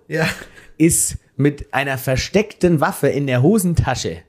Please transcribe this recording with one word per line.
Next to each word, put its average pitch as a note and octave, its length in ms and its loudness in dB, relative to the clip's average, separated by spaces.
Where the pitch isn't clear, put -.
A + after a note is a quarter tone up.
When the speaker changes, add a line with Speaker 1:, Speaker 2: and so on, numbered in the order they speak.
Speaker 1:
Ja. D#3 200 -2
Speaker 2:
ist - 400 2
mit C#3+ 380 -2
einer C3+ 240 -2
versteckten E3+ 840 0
Waffe D#3+ 260 0
in C#3 200 0
der B2+ 140 2
Hosentasche D3+ 760 2